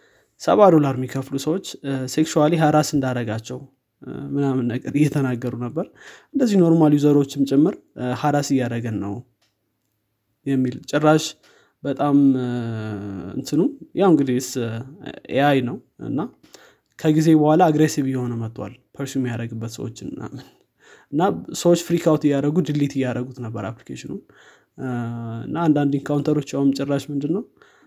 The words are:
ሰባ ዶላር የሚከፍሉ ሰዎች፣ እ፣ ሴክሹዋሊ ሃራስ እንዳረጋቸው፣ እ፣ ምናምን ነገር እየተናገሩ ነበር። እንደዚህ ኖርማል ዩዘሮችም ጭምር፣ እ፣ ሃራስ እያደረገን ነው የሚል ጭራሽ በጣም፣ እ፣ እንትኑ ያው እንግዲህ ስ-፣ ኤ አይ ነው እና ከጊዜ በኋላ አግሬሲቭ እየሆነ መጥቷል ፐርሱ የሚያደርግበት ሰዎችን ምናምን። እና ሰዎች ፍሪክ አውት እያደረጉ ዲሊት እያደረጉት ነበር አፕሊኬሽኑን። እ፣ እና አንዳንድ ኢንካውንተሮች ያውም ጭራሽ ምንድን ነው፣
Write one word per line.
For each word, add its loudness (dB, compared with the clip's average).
ሰባ 4
ዶላር 4
የሚከፍሉ -6
ሰዎች፣ -4
እ፣ -8
ሴክሹዋሊ 2
ሃራስ 4
እንዳረጋቸው፣ -4
እ፣ -14
ምናምን 0
ነገር -4
እየተናገሩ 0
ነበር። -6
እንደዚህ 0
ኖርማል 6
ዩዘሮችም 2
ጭምር፣ 2
እ፣ -6
ሃራስ 0
እያደረገን -2
ነው -6
የሚል 0
ጭራሽ 4
በጣም፣ 0
እ፣ -2
እንትኑ -2
ያው 2
እንግዲህ 2
ስ-፣ -6
ኤ 0
አይ 2
ነው -6
እና -4
ከጊዜ 2
በኋላ 6
አግሬሲቭ 2
እየሆነ -4
መጥቷል -8
ፐርሱ -10
የሚያደርግበት -6
ሰዎችን -10
ምናምን። -12
እና 0
ሰዎች 4
ፍሪክ -2
አውት 4
እያደረጉ 2
ዲሊት -2
እያደረጉት -4
ነበር -8
አፕሊኬሽኑን። -12
እ፣ -6
እና -8
አንዳንድ 2
ኢንካውንተሮች -2
ያውም 2
ጭራሽ -2
ምንድን -4
ነው፣ -2